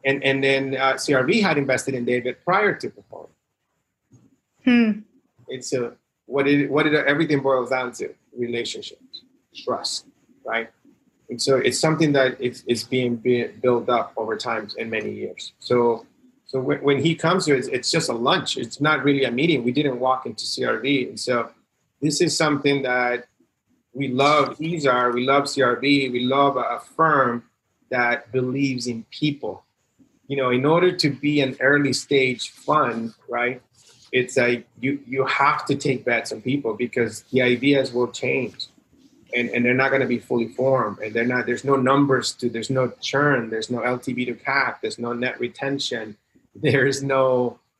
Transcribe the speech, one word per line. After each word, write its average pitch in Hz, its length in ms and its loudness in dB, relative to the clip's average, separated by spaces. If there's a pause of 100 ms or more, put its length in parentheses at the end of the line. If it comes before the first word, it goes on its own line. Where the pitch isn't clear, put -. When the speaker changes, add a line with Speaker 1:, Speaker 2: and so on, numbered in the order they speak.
Speaker 1:
and, 139 180 0
and 135 200 2
then, 135 340 0
uh, 135 200 2
C - 180 0
R 127 100 4
V 214 160 2
had 165 180 2
invested 127 360 -2
in 120 100 -4
David 123 400 -2
prior 196 300 2
to - 140 -8
Perform. - 380 -18 (1400)
Speaker 2:
Hmm. 240 260 6 (580)
Speaker 1:
And 127 160 -10
so 123 300 -4 (320)
what 139 200 0
it, 143 240 4
what 151 160 2
it, 151 80 4
everything 143 460 2
boils 131 300 0
down 127 240 -2
to, - 200 -10 (220)
relationships, - 840 -8 (320)
trust, - 520 -6 (380)
right? 113 260 -4 (580)
And 120 140 -8
so 135 140 4
it's 127 220 0
something 160 340 2
that 131 280 2
is, 123 280 -6
is 117 160 0
being, 123 320 0
being 120 340 0 (100)
built 120 280 2
up 117 280 0
over 110 200 -4
time 110 320 -6 (100)
in 113 100 -6
many 107 220 -4
years. 104 480 -12
So, 120 480 0 (400)
so 131 140 -4
when, 143 220 -2
when 139 200 4
he 165 120 2
comes 170 320 0
to 143 80 4
it, 127 40 2
it's, 120 100 -4
it's 127 220 -4
just - 180 0
a 123 60 -2
lunch. 135 420 0
It's 117 240 -8
not 151 240 2
really 139 200 4
a 117 80 0
meeting. 135 320 2
We 123 80 0
didn't 135 260 0
walk 127 260 0
into 113 200 -10
C - 200 -4
R 117 140 0
V. 131 300 0
And - 100 -12
so 120 320 -2 (500)
this 147 200 -2
is 165 160 2
something 143 460 2
that 123 440 -2 (680)
we 135 160 -6
love 139 520 2
Ezar, 135 520 2
we 123 140 0
love 139 220 2
C - 140 -4
R 120 140 4
V, 139 340 2
we 123 100 -2
love 135 360 2
a, 123 40 0
a 117 200 -4 (160)
firm 135 460 2 (480)
that 120 400 -2
believes 127 560 -2
in 113 240 -6
people. 143 540 -4 (640)
You 139 80 -4
know, 131 140 0
in 127 140 0
order 170 280 4
to 156 180 0
be 143 300 0
an 131 180 0
early 139 360 4
stage 131 560 0
fund, 117 640 -2 (140)
right, 120 320 -4 (520)
it's 123 240 0
like 120 320 0 (120)
you, 139 260 -2
you 135 200 -2
have 147 400 2
to 147 80 0
take 135 300 -2
bets 117 280 -2
on 110 100 -10
people 127 320 -2
because 117 480 -4 (100)
the 131 100 4
ideas 127 500 2
will 120 160 0
change. 127 580 -6 (680)
And, 120 160 -2
and 120 140 0
they're 123 100 4
not 135 160 2
gonna 135 160 0
be 120 120 -2
fully 117 300 -2
formed, 123 520 0
and 107 120 -8
they're 117 140 0
not, 123 180 -2
there's 120 200 -4
no 139 120 4
numbers 135 580 2
to, 123 140 -4
there's 113 220 -6
no 127 300 0
churn, 135 500 0
there's 113 200 -6
no 120 100 -4
L 123 180 -2
T 127 140 -8
V 123 140 -4
to 120 80 -6
cap, 135 460 -4
there's - 180 -6
no 120 140 -6
net 120 280 -4
retention, 120 760 -6 (200)
<laughs> - 180 -20
there 127 320 2
is 139 160 -2
no 131 560 2 (220)